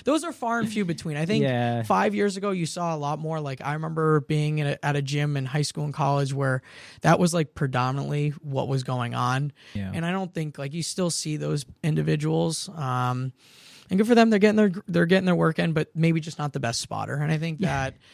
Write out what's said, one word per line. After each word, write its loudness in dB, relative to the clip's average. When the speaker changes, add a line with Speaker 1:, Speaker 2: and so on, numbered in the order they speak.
Speaker 1:
those 2
are -6
far -2
and 0
few -2
between. -4
I -2
think 2
Speaker 2:
Yeah. 2
Speaker 1:
five 2
years 0
ago, -2
you -2
saw -4
a -4
lot -2
more. -4
Like, -6
I -2
remember 2
being 0
in 0
a, -2
at 2
a 0
gym -2
in -2
high 0
school -4
and -4
college 0
where 0
that 6
was, 2
like, -2
predominantly -2
what -4
was -2
going -4
on. 0
Speaker 2:
Yeah. -4
Speaker 1:
And -4
I -2
don't -4
think, -6
like, -8
you -6
still -2
see -4
those -2
individuals. 0
Um, -2
and 2
good 4
for 6
them. 8
They're 4
getting 6
their, 6
they're 2
getting 4
their 4
work 2
in, 0
but -2
maybe 4
just -10
not -4
the -6
best -2
spotter. -6
And 0
I 0
think -4
Speaker 2:
Yeah. -2
Speaker 1:
that -14